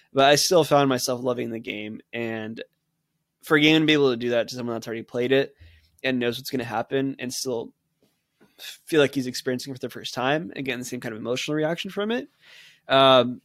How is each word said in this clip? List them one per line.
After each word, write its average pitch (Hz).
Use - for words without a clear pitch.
But 135
I 147
still 160
found 143
myself 123
loving 123
the 113
game. 107
And 113
for 156
a 147
game 156
to 156
be 156
able 143
to 120
do 120
that 117
to 127
someone 120
that's 113
already 113
played 127
it 139
and 131
knows 120
what's 131
gonna 127
happen 135
and 127
still 120
feel 156
like 135
he's 127
experiencing 127
it 127
for -
the 120
first 110
time 147
and 139
getting 127
the 123
same 123
kind 120
of 107
emotional 127
reaction 160
from 208
it, 254
um, 131